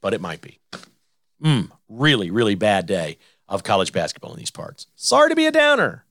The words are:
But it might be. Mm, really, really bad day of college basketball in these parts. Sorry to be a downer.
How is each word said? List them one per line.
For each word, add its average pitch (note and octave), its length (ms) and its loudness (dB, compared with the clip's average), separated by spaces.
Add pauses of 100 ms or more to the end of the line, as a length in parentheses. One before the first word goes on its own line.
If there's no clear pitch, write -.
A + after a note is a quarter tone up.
But G2 100 -2
it G#2+ 80 -4
might E2+ 220 -10
be. - 160 -20 (840)
Mm, C#3+ 280 0 (180)
really, A#2 420 0
really G#2+ 240 2
bad F#2+ 300 0
day E2 320 -4 (320)
of G2 140 -4
college F#2+ 320 0
basketball - 400 -6
in - 40 -16
these - 120 -10
parts. - 360 -18 (100)
Sorry D4+ 340 4
to D#4+ 60 0
be D#4 100 2
a D#4 40 2
downer. D4 600 2